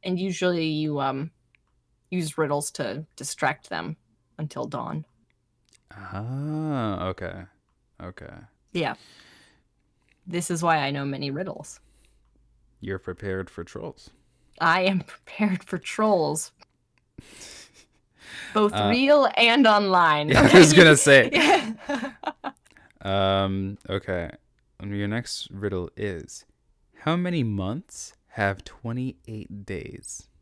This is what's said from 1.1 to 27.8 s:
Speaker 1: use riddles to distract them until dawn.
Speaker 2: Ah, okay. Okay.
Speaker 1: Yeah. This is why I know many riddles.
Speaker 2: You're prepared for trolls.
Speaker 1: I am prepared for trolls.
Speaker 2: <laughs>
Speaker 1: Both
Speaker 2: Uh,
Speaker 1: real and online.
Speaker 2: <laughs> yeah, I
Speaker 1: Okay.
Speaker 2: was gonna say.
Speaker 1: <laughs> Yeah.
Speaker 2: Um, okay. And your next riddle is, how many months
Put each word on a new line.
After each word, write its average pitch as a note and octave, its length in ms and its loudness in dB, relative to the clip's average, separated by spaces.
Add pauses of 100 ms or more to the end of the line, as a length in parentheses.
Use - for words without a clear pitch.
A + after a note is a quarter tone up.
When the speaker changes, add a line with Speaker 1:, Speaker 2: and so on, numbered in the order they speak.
Speaker 1:
use E3+ 260 -4
riddles D3 360 -2
to C3 320 -8 (120)
distract - 520 -6
them F2 280 -8 (400)
until D3 280 -10
dawn. D3+ 400 -10 (840)
Speaker 2:
Ah, A#2+ 1160 -8
okay. F#2 380 -10 (560)
Okay. - 340 -18 (380)
Speaker 1:
Yeah. D3+ 200 -4 (1300)
This F3 240 -6
is E3 120 -4
why E3 140 4
I C#3 140 -2
know C#3 120 -4
many C#3 280 -6
riddles. D#3+ 480 -10 (1000)
Speaker 2:
You're F#2+ 200 -8
prepared F#2+ 500 -8
for - 140 -14
trolls. - 460 -16 (500)
Speaker 1:
I E3+ 220 2
am F#3 200 2
prepared - 640 -4
for - 160 -8
trolls. E3 800 -2
Speaker 2:
<laughs> - 40 -20 (1900)
Speaker 1:
Both G#3 200 2
Speaker 2:
Uh, G#3 160 2
Speaker 1:
real C4+ 480 4
and A#3 300 6
online. F3 640 4
Speaker 2:
<laughs> - 0 -
yeah, - 120 6
I - 40 6
Speaker 1:
Okay. - 140 10
Speaker 2:
was D3+ 140 10
gonna D#3+ 240 10
say. C#3 340 8
Speaker 1:
<laughs> - 20 -8
Yeah. D4+ 400 2 (1300)
Speaker 2:
Um, G2 760 0 (120)
okay. F#2 400 -4 (500)
And G2+ 160 -8
your G#2 120 -4
next - 440 -8
riddle F#2+ 440 -6
is, - 500 -10 (540)
how D#3+ 160 -4
many F3 280 -2
months G#2 680 -6 (160)